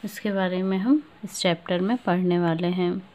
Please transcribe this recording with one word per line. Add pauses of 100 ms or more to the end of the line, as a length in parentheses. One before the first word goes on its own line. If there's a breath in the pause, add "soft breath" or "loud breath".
इसके
बारे
में
हम (220)
इस
चैप्टर
में
पढ़ने
वाले
हैं। (120)